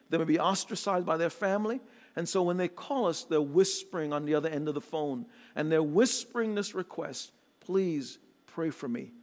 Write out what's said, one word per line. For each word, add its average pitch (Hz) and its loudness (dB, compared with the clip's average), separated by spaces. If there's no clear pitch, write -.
they 165 2
may 160 2
be 160 4
ostracized 185 0
by 165 2
their 165 2
family. 214 -2
And 170 -4
so 190 2
when 175 2
they 180 0
call 247 -2
us, 165 -2
they're 151 2
whispering 156 2
on 147 -2
the 151 0
other 151 2
end 151 -2
of 143 -2
the 143 -2
phone. 143 -4
And 156 0
they're 160 4
whispering 214 0
this 202 -4
request, 165 -8
'Please 175 0
pray 165 -4
for 139 -8
me. 120 -6